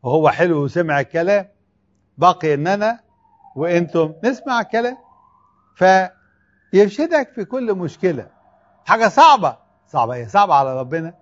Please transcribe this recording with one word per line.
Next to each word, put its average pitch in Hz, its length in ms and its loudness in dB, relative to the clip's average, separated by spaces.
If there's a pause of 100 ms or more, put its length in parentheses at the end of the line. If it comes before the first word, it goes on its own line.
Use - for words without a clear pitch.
وهو 147 260 2
حلو 160 360 0
وسمع 151 360 -2
الكلام، 185 480 -2 (680)
بقي 156 360 0
إن 143 120 -4
أنا 208 340 -2 (560)
وإنتم 170 560 -2 (120)
نسمع 247 360 -4
الكلام. 233 360 -4 (1800)
فيرشدك 269 600 0
في 214 100 -8
كل 240 300 -4
مشكلة. 170 520 -6 (580)
حاجة 220 240 2
صعبة، 240 480 4 (320)
صعبة 123 260 -2
إيه؟ 120 120 -10
صعبة 190 280 2
على 135 260 0
ربنا. 160 420 -8